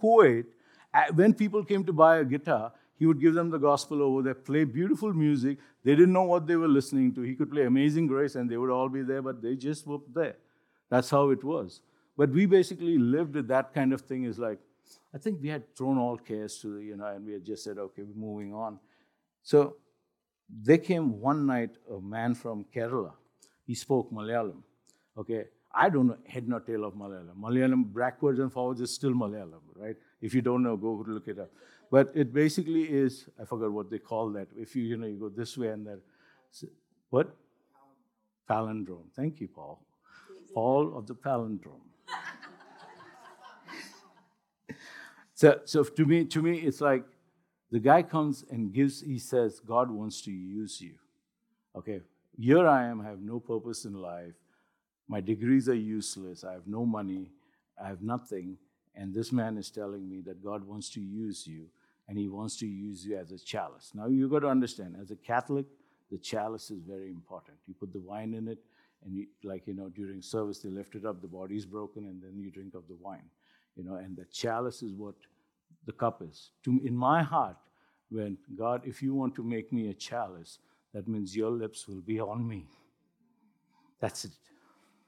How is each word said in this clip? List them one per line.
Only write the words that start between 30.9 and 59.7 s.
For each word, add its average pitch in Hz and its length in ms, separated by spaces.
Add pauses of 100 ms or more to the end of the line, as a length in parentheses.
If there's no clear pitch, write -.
look 107 220
it 98 100
up. 92 120 (420)
But 135 220
it 135 180
basically 156 520
is, 139 420 (140)
I 110 40
forgot 110 280
what 101 180
they 107 80
call 110 360
that. 98 120 (100)
If 113 200
you, 120 80
you 117 120
know, 113 120
you 104 80
go 104 120
this 113 300
way 117 100
and 107 160
then, 101 160 (520)
s-, - 140 (420)
what? 139 260 (1120)
Palindrome. 104 680
Thank 147 240
you, 98 80
Paul. 76 340 (720)
Paul 139 420
of 110 120
the 120 60
palindrome. 113 760 (200)
<laughs> - 60 (3250)
So, - 300
so 151 180
to 156 220
me, 160 220
to 156 160
me, 170 160
it's 151 220
like 135 220 (680)
the 117 80
guy 151 220
comes 151 480
and 110 220
gives, 139 280
he 135 180
says, 117 400
"God 120 320
wants 107 360
to 104 40
use 98 520
you." 82 140 (800)
Okay, 95 280 (360)
here 151 300
I 131 160
am, 117 160
I 104 60
have 101 140
no 113 200
purpose 113 460
in 101 80
life. 87 400 (760)
My 107 120
degrees 113 480
are 127 60
useless. 101 720
I 92 80
have 90 160
no 110 160
money. 95 480 (500)
I 98 60
have 92 140
nothing. 104 560 (360)
And 98 200
this 113 180
man 110 240
is 98 140